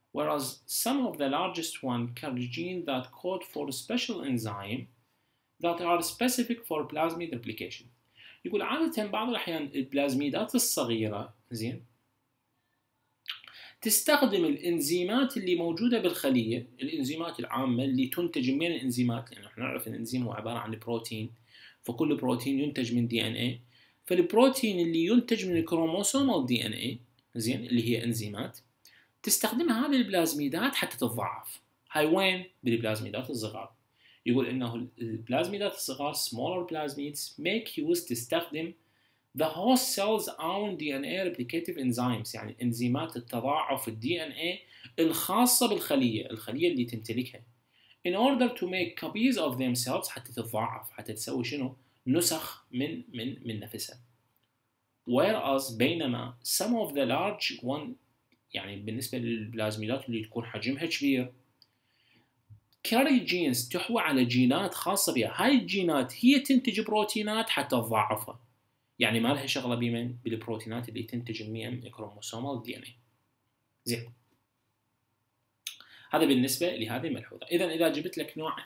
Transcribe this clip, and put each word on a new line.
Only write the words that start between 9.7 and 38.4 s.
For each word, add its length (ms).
البلازميدات 800
الصغيرة، 800
زين، 340
تستخدم 640
الإنزيمات 920
اللي 180
موجودة 440
بالخلية، 680
الإنزيمات 580
العامة 440
اللي 220
تنتج 440
من 160
الإنزيمات، 640
لأن 120
احنا 200
نعرف 240
إن 40
الإنزيم 300
هو 100
عبارة 260
عن 200
بروتين، 540
فكل 340
بروتين 440
ينتج 340
من 120
دي 200
إن 80
إيه، 260
فالبروتين 800
اللي 180
ينتج 420
من 100
الكروموسومال 920
دي 200
إن 60
إيه، 260
زين، 300
اللي 220
هي 160
إنزيمات، 540
تستخدمها 640
هذه 100
البلازميدات 800
حتى 220
تتضاعف. 640
هاي 140
وين؟ 380
بالبلازميدات 680
الصغار. 440
يقول 200
إنه 280
ال-، 140
البلازميدات 760
الصغار، 400
smaller 560
plasmids، 720
make 280
use، 400
تستخدم 640